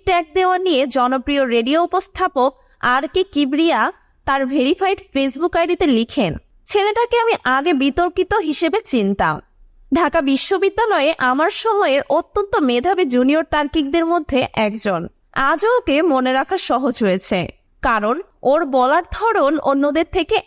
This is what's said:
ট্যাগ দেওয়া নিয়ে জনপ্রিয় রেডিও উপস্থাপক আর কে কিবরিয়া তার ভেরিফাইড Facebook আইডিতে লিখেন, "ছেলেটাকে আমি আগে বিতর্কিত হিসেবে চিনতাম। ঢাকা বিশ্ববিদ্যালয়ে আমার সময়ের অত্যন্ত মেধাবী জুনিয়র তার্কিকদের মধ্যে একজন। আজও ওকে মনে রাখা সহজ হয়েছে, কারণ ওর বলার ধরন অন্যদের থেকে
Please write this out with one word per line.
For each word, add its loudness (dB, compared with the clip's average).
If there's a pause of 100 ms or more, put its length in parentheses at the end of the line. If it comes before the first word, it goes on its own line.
ট্যাগ 0
দেওয়া 2
নিয়ে 0
জনপ্রিয় 0
রেডিও 0
উপস্থাপক -2 (260)
আর 0
কে -2
কিবরিয়া 0 (340)
তার 0
ভেরিফাইড 0 (160)
Facebook 0
আইডিতে 0
লিখেন, 0 (300)
"ছেলেটাকে 0
আমি 2 (100)
আগে 0
বিতর্কিত 0
হিসেবে 0
চিনতাম। 0 (520)
ঢাকা 2
বিশ্ববিদ্যালয়ে 0
আমার 0
সময়ের 0
অত্যন্ত -2
মেধাবী 2
জুনিয়র 2
তার্কিকদের -2
মধ্যে -2
একজন। -2 (260)
আজও 0
ওকে 0
মনে 0
রাখা -2
সহজ -2
হয়েছে, -2 (340)
কারণ -2 (220)
ওর 2
বলার 2
ধরন 0
অন্যদের 0
থেকে 0